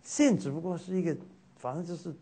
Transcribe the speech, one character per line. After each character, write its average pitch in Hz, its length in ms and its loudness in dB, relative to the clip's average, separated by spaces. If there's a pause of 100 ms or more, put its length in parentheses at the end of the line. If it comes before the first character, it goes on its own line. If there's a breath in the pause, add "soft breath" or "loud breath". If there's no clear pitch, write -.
信 277 340 6
只 139 140 -2
不 156 100 -4
过 180 160 -4
是 185 180 -6
一 185 60 2
个， 160 160 0 (400)
反 127 160 -4
正 170 100 -6
就 170 120 -8
是 160 260 -10